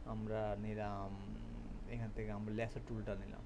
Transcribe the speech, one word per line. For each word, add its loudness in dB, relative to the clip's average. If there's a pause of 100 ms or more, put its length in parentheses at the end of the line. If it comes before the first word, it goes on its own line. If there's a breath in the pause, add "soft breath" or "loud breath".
আমরা 2
নিলাম, 0 (800)
এখান 0
থেকে 0
আমরা 2
লেসার 2
টুলটা 0
নিলাম। -4